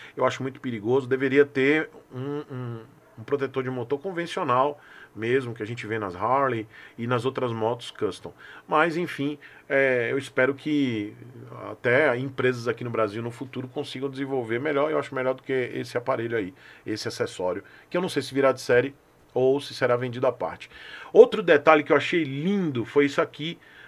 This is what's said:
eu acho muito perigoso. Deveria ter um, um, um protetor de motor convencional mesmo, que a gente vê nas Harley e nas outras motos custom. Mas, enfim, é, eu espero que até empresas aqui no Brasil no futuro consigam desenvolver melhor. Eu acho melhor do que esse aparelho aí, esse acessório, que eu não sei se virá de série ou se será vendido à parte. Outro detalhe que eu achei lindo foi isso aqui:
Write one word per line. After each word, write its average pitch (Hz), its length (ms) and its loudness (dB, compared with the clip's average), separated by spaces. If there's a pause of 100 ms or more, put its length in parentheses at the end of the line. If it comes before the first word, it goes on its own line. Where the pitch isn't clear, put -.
(160)
eu 135 80 0
acho 127 180 0
muito 131 180 -8
perigoso. 120 480 0
Deveria 135 360 4
ter 139 460 2 (240)
um, 143 360 -8
um, 123 300 -10 (380)
um 113 60 -16
protetor 131 380 -2
de 127 80 -6
motor 127 280 -4
convencional 165 800 0 (380)
mesmo, 120 360 0
que 113 100 -10
a 107 40 -4
gente 120 220 -8
vê 113 100 -2
nas 98 160 -4
Harley 117 540 0 (280)
e 117 80 -6
nas 117 200 0
outras 127 260 0
motos 113 400 -2
custom. 92 420 -6 (360)
Mas, 160 280 2
enfim, 147 440 -4 (280)
é, 135 440 2
eu 135 40 0
espero 135 380 2
que 127 640 -2 (520)
até 123 480 2
empresas 127 520 -2
aqui 120 160 -4
no 120 60 -6
Brasil 110 300 0
no 117 120 -6
futuro 127 340 -10
consigam 131 420 -6
desenvolver 131 520 -2
melhor. 147 280 0
Eu 151 120 0
acho 139 120 -6
melhor 131 220 0
do 131 80 -16
que - 100 -6
esse 127 460 -4
aparelho 117 380 -2
aí, 92 180 -2 (320)
esse 107 220 -6
acessório, - 560 -4 (240)
que - 80 -4
eu 180 40 0
não 180 80 -2
sei - 140 -2
se 123 100 -12
virá 135 200 4
de 123 80 -12
série 123 340 2 (400)
ou 131 260 4
se 131 140 -10
será 123 220 2
vendido 127 320 -2
à 123 40 4
parte. - 380 -8 (420)
Outro 214 300 8
detalhe 160 400 6
que 143 80 -4
eu 156 60 6
achei 160 260 0
lindo 147 640 -2
foi 143 220 4
isso 143 140 0
aqui: 156 380 -6 (300)